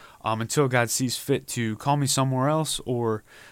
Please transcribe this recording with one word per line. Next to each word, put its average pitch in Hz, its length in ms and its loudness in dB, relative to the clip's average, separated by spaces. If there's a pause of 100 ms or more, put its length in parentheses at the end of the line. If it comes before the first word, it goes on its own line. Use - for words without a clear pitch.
(240)
um, 110 180 0
until 135 280 2
God 120 220 2
sees 127 260 -2
fit 131 320 -2
to 110 280 -2
call 143 200 0
me 143 100 0
somewhere 131 420 2
else 156 360 -2
or 117 400 -2 (280)